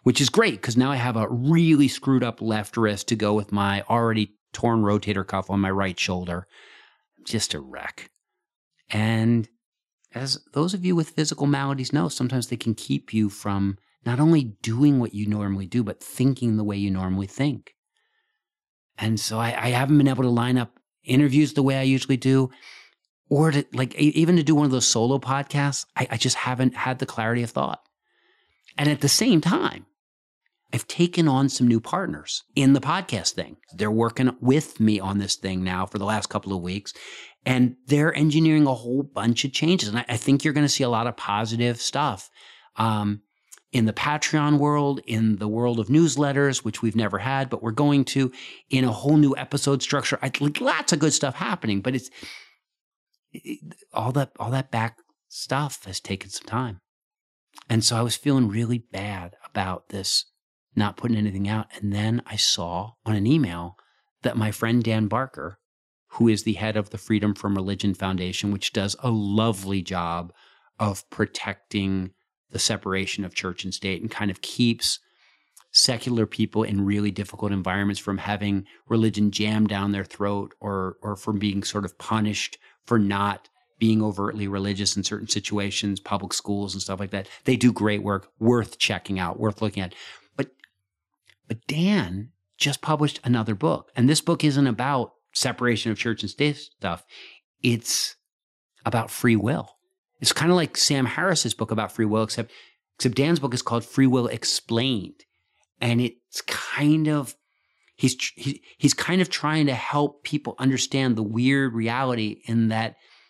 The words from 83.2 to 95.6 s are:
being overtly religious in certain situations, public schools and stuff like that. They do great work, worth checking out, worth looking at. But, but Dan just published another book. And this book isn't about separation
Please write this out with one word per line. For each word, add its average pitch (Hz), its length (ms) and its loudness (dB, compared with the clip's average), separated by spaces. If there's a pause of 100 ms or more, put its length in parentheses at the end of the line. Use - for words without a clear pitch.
being 110 240 4
overtly 104 460 -4
religious 98 500 -2
in 98 60 -2
certain 104 240 -6
situations, 101 720 -4
public 98 340 -6
schools 101 400 -4
and 95 80 -8
stuff 95 180 -8
like 101 120 -8
that. 98 160 -6 (180)
They 131 100 4
do 120 160 6
great 104 300 0
work, 98 280 -4 (100)
worth 113 400 2
checking 98 400 -4
out, 87 200 -4
worth 107 220 -2
looking 101 220 -4
at. 90 100 -8 (420)
But, 135 140 -4 (1000)
but - 200 -10
Dan 147 640 -2 (260)
just 143 240 -2
published 151 420 0
another 113 320 0
book. 151 400 -2
And 127 140 4
this 156 120 2
book 165 220 0
isn't 139 240 4
about 123 460 -2 (200)
separation 120 580 0